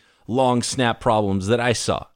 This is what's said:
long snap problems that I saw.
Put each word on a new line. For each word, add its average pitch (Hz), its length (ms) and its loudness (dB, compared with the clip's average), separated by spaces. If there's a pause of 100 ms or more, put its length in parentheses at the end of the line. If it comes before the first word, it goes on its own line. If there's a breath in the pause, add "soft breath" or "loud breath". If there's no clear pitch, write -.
(260 soft breath)
long 123 380 2
snap 120 360 -2
problems 101 460 0
that 113 140 2
I 120 140 0
saw. - 320 -4 (100)